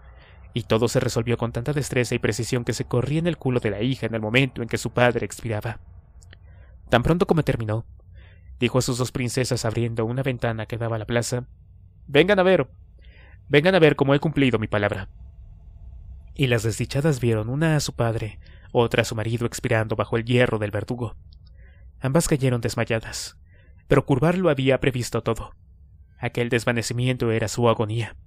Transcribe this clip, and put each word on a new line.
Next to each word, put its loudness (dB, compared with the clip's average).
y -4
todo 2
se 2
resolvió -2
con -4
tanta -4
destreza -2
y 0
precisión -2
que -2
se -4
corría -2
en -2
el -2
culo 0
de 0
la -4
hija -2
en -4
el -2
momento 0
en -6
que -4
su -4
padre 2
expiraba. -8
Tan 4
pronto 2
como 2
terminó, -2
dijo 2
a 2
sus -2
dos -2
princesas -2
abriendo -2
una -4
ventana -4
que -8
daba -4
a -4
la -8
plaza: -2
"Vengan 4
a 6
ver, 4
vengan 4
a 6
ver 8
cómo 4
he 2
cumplido 2
mi -2
palabra". -2
Y 0
las 2
desdichadas 0
vieron 0
una 0
a 2
su -6
padre, -2
otra 2
a 4
su -6
marido -2
expirando -2
bajo -2
el -2
hierro 2
del -4
verdugo. -6
Ambas 2
cayeron 0
desmayadas, -4
pero 4
Curval 2
lo 2
había 2
previsto -2
todo. -4
Aquel -2
desvanecimiento 0
era 0
su 2
agonía. 0